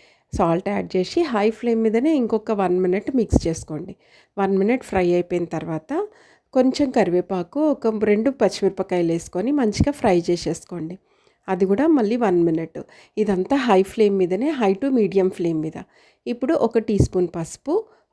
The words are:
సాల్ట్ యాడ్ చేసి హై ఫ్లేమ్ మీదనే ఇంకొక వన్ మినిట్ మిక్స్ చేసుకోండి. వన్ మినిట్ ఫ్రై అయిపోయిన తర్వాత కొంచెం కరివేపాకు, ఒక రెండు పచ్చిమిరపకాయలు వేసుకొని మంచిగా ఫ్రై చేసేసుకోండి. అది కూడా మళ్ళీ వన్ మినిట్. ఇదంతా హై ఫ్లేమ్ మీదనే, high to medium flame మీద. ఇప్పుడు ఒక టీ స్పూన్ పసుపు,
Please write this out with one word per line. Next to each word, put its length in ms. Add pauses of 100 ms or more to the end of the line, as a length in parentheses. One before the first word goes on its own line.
(380)
సాల్ట్ 320
యాడ్ 260
చేసి 260
హై 280
ఫ్లేమ్ 340
మీదనే 300
ఇంకొక 380
వన్ 280
మినిట్ 360
మిక్స్ 320
చేసుకోండి. 480 (420)
వన్ 200
మినిట్ 260
ఫ్రై 300
అయిపోయిన 320
తర్వాత 640 (460)
కొంచెం 380
కరివేపాకు, 680
ఒక 280 (160)
రెండు 260
పచ్చిమిరపకాయలు 840
వేసుకొని 400
మంచిగా 400
ఫ్రై 380
చేసేసుకోండి. 720 (480)
అది 180
కూడా 220
మళ్ళీ 280
వన్ 280
మినిట్. 360 (380)
ఇదంతా 380
హై 280
ఫ్లేమ్ 340
మీదనే, 340
high 320
to 60
medium 400
flame 300
మీద. 240 (440)
ఇప్పుడు 260
ఒక 240
టీ 200
స్పూన్ 380
పసుపు, 500 (280)